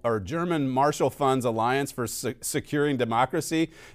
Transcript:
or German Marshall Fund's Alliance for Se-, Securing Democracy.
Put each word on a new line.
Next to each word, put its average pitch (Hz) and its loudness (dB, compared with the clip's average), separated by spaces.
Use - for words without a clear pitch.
or 110 2
German 156 -2
Marshall 139 2
Fund's 131 2
Alliance 123 0
for 117 -4
Se-, - -6
Securing 147 -2
Democracy. 135 0